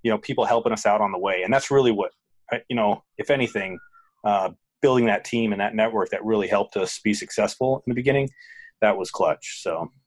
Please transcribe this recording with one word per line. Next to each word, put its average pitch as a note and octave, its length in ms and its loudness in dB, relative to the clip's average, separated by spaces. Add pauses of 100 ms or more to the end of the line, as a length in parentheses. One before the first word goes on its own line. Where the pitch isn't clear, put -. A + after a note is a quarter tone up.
you A2+ 80 0
know, G#2 60 0
people A#2+ 280 -2
helping A#2 260 2
us G#2+ 140 -4
out G#2+ 160 4
on G2+ 100 0
the F#2 80 -6
way. F#2+ 240 -2
And G#2+ 100 0
that's C3+ 160 0
really C3+ 220 4
what, G2 200 -2 (420)
uh, A#2+ 60 -4 (100)
you B2 80 -4
know, G#2 260 0 (140)
if - 120 -8
anything, G#2+ 480 -2 (460)
uh, G2 280 0 (300)
building B2+ 240 4
that G#2 180 0
team A#2 280 -2
and G2+ 100 -4
that G#2+ 140 -2
network A2 340 0
that G2 160 -6
really G#2 220 0
helped G2 280 0
us F#2+ 280 -4
be G#2+ 100 2
successful A2+ 720 -2
in B2 60 -4
the A#2+ 40 -2
beginning, C#3 320 0 (540)
that G#2 160 4
was F#2 140 -6
clutch. - 500 -2
So. E2 300 -6 (160)